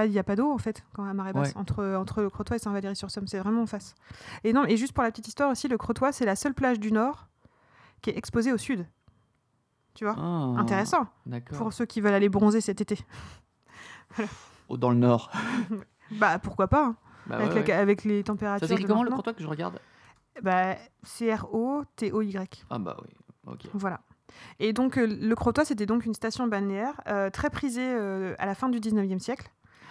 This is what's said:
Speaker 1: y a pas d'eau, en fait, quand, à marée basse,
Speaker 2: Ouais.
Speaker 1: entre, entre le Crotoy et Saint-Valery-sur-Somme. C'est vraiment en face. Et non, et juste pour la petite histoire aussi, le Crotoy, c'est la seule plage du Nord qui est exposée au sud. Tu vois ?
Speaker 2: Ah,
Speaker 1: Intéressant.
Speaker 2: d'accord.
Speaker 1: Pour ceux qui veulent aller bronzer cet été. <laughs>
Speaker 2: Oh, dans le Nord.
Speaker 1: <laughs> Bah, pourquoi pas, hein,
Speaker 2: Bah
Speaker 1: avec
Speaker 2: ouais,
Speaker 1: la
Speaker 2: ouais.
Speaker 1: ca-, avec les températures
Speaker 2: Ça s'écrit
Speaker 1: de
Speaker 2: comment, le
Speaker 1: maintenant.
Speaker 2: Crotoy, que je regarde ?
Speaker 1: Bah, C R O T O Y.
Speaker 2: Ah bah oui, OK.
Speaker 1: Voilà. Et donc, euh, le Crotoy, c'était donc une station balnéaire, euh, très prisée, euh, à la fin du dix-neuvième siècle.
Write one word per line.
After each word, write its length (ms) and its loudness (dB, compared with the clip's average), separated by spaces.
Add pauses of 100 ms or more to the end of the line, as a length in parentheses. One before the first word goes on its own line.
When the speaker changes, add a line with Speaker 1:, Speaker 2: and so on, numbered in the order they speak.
Speaker 1:
y 140 2
a 40 2
pas 120 -2
d'eau, 160 2
en 80 -2
fait, 340 -6
quand, 120 -8
à 100 -6
marée 180 -4
basse, 220 0
Speaker 2:
Ouais. 40 -12
Speaker 1:
entre, 240 -4 (160)
entre 220 -4
le 80 0
Crotoy 280 -4
et 20 -8
Saint-Valery-sur-Somme. 640 -6
C'est 140 -6
vraiment 240 2
en 20 0
face. 300 -8 (480)
Et 100 4
non, 120 6
et 120 4
juste 160 -2
pour 100 2
la 60 2
petite 180 -8
histoire 220 0
aussi, 180 -2
le 120 0
Crotoy, 340 0
c'est 140 -2
la 80 2
seule 180 -2
plage 260 2
du 120 -2
Nord 380 0 (760)
qui 80 -2
est 60 -6
exposée 360 0
au 40 2
sud. 280 -4 (1120)
Tu 100 -6
vois ? 140 0
Speaker 2:
Ah, 400 0
Speaker 1:
Intéressant. 480 2 (180)
Speaker 2:
d'accord. 320 -8
Speaker 1:
Pour 160 -2
ceux 140 -2
qui 120 -6
veulent 140 6
aller 160 6
bronzer 320 6
cet 200 -2
été. 180 -2 (1200)
<laughs> 80 -2 (420)
Speaker 2:
Oh, 80 -4
dans 120 4
le 80 6
Nord. 340 6 (380)
Speaker 1:
<laughs> 420 -12
Bah, 280 4
pourquoi 300 0
pas, 160 6
hein, 100 0 (320)
Speaker 2:
Bah 80 -6
Speaker 1:
avec 140 0
Speaker 2:
ouais, 60 2
Speaker 1:
la 60 4
Speaker 2:
ouais. 60 0
Speaker 1:
ca-, 120 4
avec 260 4
les 180 2
températures 420 -2
Speaker 2:
Ça 40 0
s'écrit 140 2
Speaker 1:
de 40 -2
Speaker 2:
comment, 160 6
le 60 0
Speaker 1:
maintenant. 140 -2
Speaker 2:
Crotoy, 120 -4
que 80 -10
je 60 -6
regarde ? 280 -6 (640)
Speaker 1:
Bah, 340 2 (280)
C 300 -2
R 200 -4
O 300 -2 (140)
T 160 -2
O 80 2
Y. 480 -6
Speaker 2:
Ah 100 -6
bah 220 -6
oui, 80 -18 (420)
OK. 220 -14
Speaker 1:
Voilà. 260 -4 (600)
Et 120 2
donc, 260 0
euh, 80 4
le 300 0
Crotoy, 300 2
c'était 200 -2
donc 200 2
une 80 -2
station 340 -4
balnéaire, 640 -2
euh, 200 0
très 200 -2
prisée, 320 -4 (120)
euh, 460 -2
à 60 -2
la 100 -2
fin 140 -2
du 100 0
dix-neuvième 400 0
siècle. 300 -6 (420)